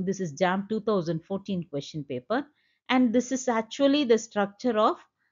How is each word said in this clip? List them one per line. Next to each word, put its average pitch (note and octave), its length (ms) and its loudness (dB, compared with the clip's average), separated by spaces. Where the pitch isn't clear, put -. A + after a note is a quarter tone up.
this F#3+ 200 -4
is E3+ 120 -4
jam F#3 360 2
two A3 120 -2
thousand E3+ 440 -2
fourteen F#3+ 400 -6
question C#3+ 400 -8
paper, G#3 420 -4
and B3+ 240 4
this B3 200 2
is C4 160 -4
actually C#4 560 2
the A3+ 140 4
structure G#3+ 600 -4
of, B3+ 180 2